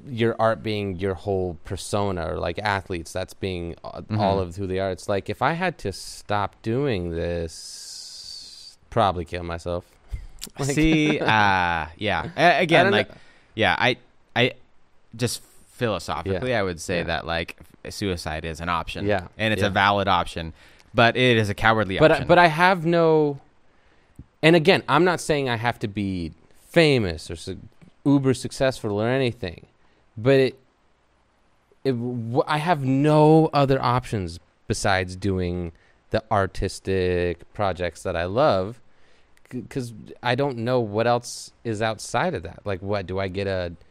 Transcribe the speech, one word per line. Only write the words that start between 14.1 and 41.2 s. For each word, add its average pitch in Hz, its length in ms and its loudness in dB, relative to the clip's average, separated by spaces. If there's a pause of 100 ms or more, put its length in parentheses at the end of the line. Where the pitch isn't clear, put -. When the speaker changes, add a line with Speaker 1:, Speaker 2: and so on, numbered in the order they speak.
Speaker 2:
I 123 180 2 (600)
just 117 260 -4 (320)
philosophically, 95 800 -4
Speaker 1:
Yeah. 117 80 0
Speaker 2:
I 101 40 0
would 90 180 -4
say 90 160 -4
Speaker 1:
Yeah. 85 80 -2
Speaker 2:
that, 80 220 -4
like, 85 300 -6 (280)
f-, - 80 -12
suicide 82 520 -4
is 78 140 -8
an 82 100 -6
option. 87 360 -4
Speaker 1:
Yeah. 98 220 -2 (100)
Speaker 2:
And 110 160 0
it's 95 80 -2
Speaker 1:
Yeah. 104 60 2
Speaker 2:
a 98 40 -2
valid 101 360 4
option, 87 460 -2 (420)
but 117 200 6
it 127 220 4
is 107 120 2
a 104 40 -2
cowardly 107 460 2
Speaker 1:
But 156 120 8
I, 160 40 4
Speaker 2:
option. - 120 -4
Speaker 1:
but 170 120 8
I 175 80 8
have 170 380 2
no, 160 540 2 (1040)
and 160 120 8
again, 160 340 4
I'm 151 160 4
not 170 160 0
saying 143 260 0
I 120 100 0
have 117 220 -2
to 120 80 -6
be 95 460 -4 (380)
famous 127 580 4
or 90 60 -8
su-, - 240 -12 (460)
uber 139 280 4
successful 120 680 -2
or 113 80 0
anything, 120 560 -2 (520)
but 131 220 6
it, 131 200 2 (1200)
it 135 80 0
w-, 120 560 -2
I 151 100 0
have 151 260 0
no 151 680 6
other 135 280 4
options 117 580 -2 (280)
besides 95 480 0
doing 90 560 -2 (400)
the 104 200 0
artistic 92 1200 -2
projects 87 500 -4
that 92 120 -4
I 85 100 -2
love, 107 540 0 (720)
c-, 123 180 -10
'cause 120 240 -8 (300)
I 120 120 0
don't 135 240 -2
know 123 200 2
what 110 280 0
else - 440 -2 (120)